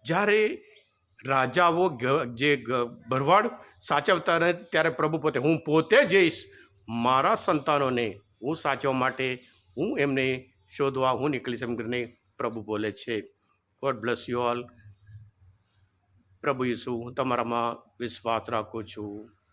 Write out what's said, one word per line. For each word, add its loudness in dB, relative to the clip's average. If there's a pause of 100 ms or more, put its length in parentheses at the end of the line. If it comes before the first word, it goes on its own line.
જ્યારે 2 (600)
રાજાઓ 4
ગ-, 0
જે 2
ગ-, -2 (240)
ભરવાડ 4 (400)
સાચવતા 2
નથી 0
ત્યારે 4
પ્રભુ 0
પોતે, 0
"હું 2
પોતે 4
જઈશ, 2 (460)
મારા 2
સંતાનોને 0 (220)
હું -2
સાચવવા -2
માટે, -2 (380)
હું -2
એમને 0 (240)
શોધવા, 0
હું 0
નીકળીશ," -4
એમ -4
કરીને -6 (200)
પ્રભુ -6
બોલે -4
છે. -6 (600)
God 0
bless -4
you -2
all. -2 (1800)
પ્રભુ -2
ઈસુ, -4
હું -10
તમારામાં -4
વિશ્વાસ -4
રાખું -6
છું. -14 (120)